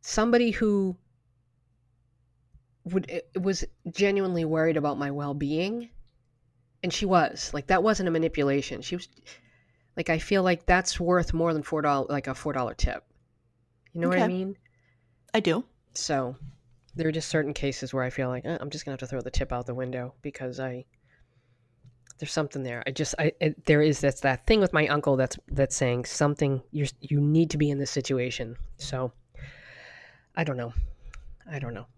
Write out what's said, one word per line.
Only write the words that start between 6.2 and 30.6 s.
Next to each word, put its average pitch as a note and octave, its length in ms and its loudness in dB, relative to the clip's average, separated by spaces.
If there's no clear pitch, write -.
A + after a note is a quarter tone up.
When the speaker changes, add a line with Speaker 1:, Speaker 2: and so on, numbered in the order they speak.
Speaker 1:
and F3 100 -2
she - 120 -2
was, F3+ 480 2
like, C#3+ 140 -6
that F#3 160 4
wasn't G3+ 260 2
a E3+ 40 0
manipulation. C#3+ 680 0
She F3 160 -8
was, F3+ 120 -10
like, E3 120 -4
I D#3+ 100 2
feel G3 240 2
like F3+ 220 2
that's F#3 340 4
worth F3 360 2
more E3 180 2
than D#3 100 0
four D3+ 200 -2
dollars, C#3 260 2
like, C#3 180 -2
a C3 80 -4
four D3 200 -6
dollar B2 200 -2
tip. - 300 -2
You E3+ 80 -6
know E3+ 80 2
what F3+ 100 2
I F3+ 40 4
Speaker 2:
Okay. F3+ 60 2
Speaker 1:
mean? F#3+ 280 -4
Speaker 2:
I A3 60 6
do. F3+ 240 0
Speaker 1:
So C3 420 -2
there D#3+ 140 0
are D#3+ 40 0
just D#3+ 160 -4
certain D3+ 240 0
cases C#3 400 -4
where C3 120 0
I B2+ 60 -4
feel C3 180 -4
like, B2+ 180 -6
"Uh, E3 140 -4
I'm C#3+ 100 -8
just D3 140 -12
gonna C#3 100 -8
have B2+ 60 -10
to B2+ 60 -10
throw A2 140 -6
the A#2+ 100 -8
tip - 220 0
out B2 140 -4
the B2 80 -6
window B2+ 480 -6
because B2+ 360 -8
I, B2+ 280 -8
there's D3 140 -8
something C#3+ 300 -4
there." A#2+ 240 -8
I C3+ 60 -4
just, C#3+ 260 -4
I, D#3+ 220 2
it, D#3 260 0
there D3+ 160 6
is, D3+ 180 4
that's C#3 200 2
that C3 260 0
thing A3 140 6
with F#3 120 4
my D#3 140 4
uncle C#3+ 300 2
that's, C3 220 0
that's C#3 280 0
saying B2 280 0
something, C#3+ 680 0
you're, D3 160 -2
you C#3+ 200 0
need D#3 300 4
to D3+ 80 -2
be D3 100 4
in C#3+ 100 0
this C#3 120 -2
situation. B2 680 -4
So B2+ 340 -6
I E3 80 0
don't C#3+ 120 -4
know. A#2 160 -6